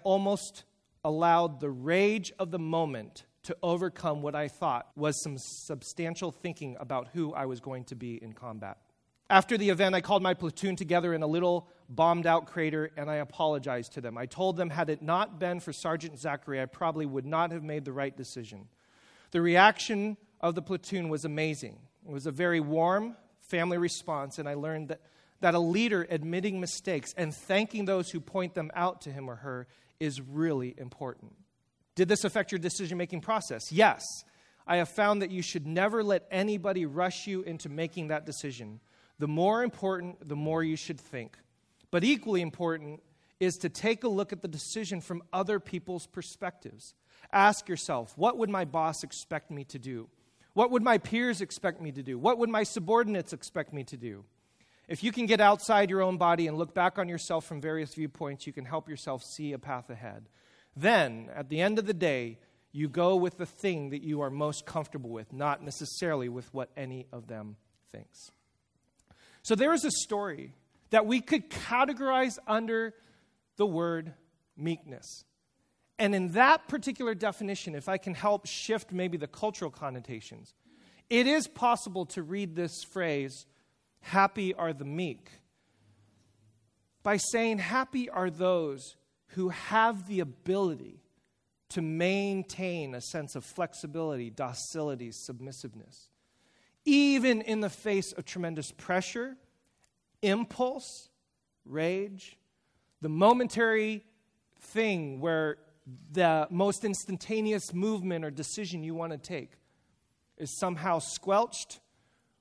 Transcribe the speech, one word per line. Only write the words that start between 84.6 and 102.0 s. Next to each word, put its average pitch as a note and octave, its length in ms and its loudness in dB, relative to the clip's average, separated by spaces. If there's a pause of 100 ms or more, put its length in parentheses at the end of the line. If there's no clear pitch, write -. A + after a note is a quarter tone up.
the C#3+ 100 -10
meek," D3+ 460 -6 (1700)
by G3+ 140 2
saying, A3+ 440 0
"Happy B3 500 -2
are F#3 200 -2
those D#3+ 680 0 (320)
who F#3 200 -2
have G#3+ 580 2
the G3 120 -2
ability E3 800 -2 (680)
to F3+ 120 -4
maintain F3+ 1120 -2
a B2 80 -10
sense D3 340 -8
of B2 100 -8
flexibility, D#3 840 -6
docility, B2 800 -6
submissiveness, B2 1000 -16 (760)
even C4+ 580 6
in A3 200 0
the G3+ 80 0
face G3 420 0
of - 140 -10
tremendous E3 460 -6
pressure, A#3 640 -4 (840)
impulse, A#3+ 880 -2 (560)
rage, F#3 720 -4 (640)